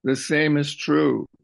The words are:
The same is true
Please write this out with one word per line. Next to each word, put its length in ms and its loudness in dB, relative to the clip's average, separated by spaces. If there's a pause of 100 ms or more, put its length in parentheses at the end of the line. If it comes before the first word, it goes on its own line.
The 100 2
same 420 0
is 160 -2
true 540 0 (180)